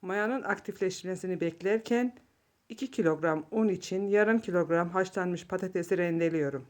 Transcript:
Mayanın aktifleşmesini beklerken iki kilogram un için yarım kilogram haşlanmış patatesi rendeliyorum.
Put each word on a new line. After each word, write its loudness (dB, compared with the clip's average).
Mayanın -2
aktifleşmesini -4
beklerken 0
iki -8
kilogram 0
un 2
için -2
yarım 4
kilogram 2
haşlanmış -2
patatesi -2
rendeliyorum. 0